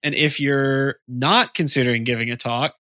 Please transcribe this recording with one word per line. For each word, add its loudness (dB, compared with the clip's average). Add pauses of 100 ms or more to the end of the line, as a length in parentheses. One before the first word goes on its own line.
And -2
if 0
you're 0 (100)
not 2
considering 0
giving -2
a -4
talk -4